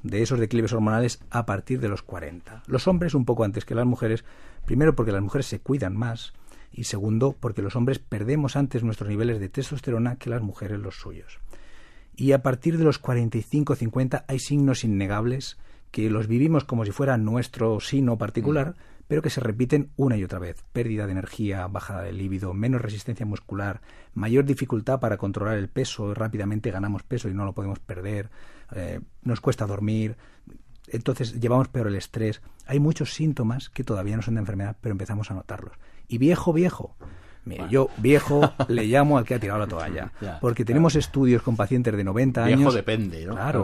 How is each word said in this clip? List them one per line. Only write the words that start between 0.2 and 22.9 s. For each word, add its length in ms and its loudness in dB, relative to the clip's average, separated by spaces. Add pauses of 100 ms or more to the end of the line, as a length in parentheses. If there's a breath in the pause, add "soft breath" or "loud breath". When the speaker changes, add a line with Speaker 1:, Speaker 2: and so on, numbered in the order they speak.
Speaker 1:
esos 160 2
declives 340 2
hormonales 480 2 (100)
a 160 -2
partir 340 -2
de 80 0
los 140 -4
cuarenta. 640 -14
Los 180 0
hombres 280 4
un 100 4
poco 180 2
antes 220 0
que 100 -6
las 120 2
mujeres, 380 0 (420 loud breath)
primero 280 4
porque 180 0
las 100 0
mujeres 240 -2
se 140 -6
cuidan 360 -2
más 360 -4 (400 soft breath)
y 120 -8
segundo 540 0
porque 240 -4
los 140 -2
hombres 240 2
perdemos 560 -2
antes 260 0
nuestros 260 -2
niveles 320 0
de 80 -4
testosterona 680 -2
que 120 -8
las 140 -2
mujeres 380 -6
los 160 -10
suyos. 420 -14 (800 soft breath)
Y 160 4
a 100 4
partir 360 0
de 60 4
los 140 4
cuarenta 400 0
y 40 0
cinco, 340 0
cincuenta 520 -2
hay 120 -2
signos 440 2
innegables 720 0 (360 soft breath)
que 180 2
los 160 0
vivimos 380 4
como 200 0
si 60 -2
fuera 260 2
nuestro 640 0
sino 380 2
particular, 580 0
Speaker 2:
Mm. 220 -20 (100)
Speaker 1:
pero 140 2
que 80 0
se 100 -4
repiten 560 0
una 220 4
y 60 -2
otra 140 -6
vez. 240 -8 (120)
Pérdida 320 -2
de 60 -4
energía, 560 -4
bajada 340 -6
de 100 -8
líbido, 400 -4
menos 300 0
resistencia 420 -6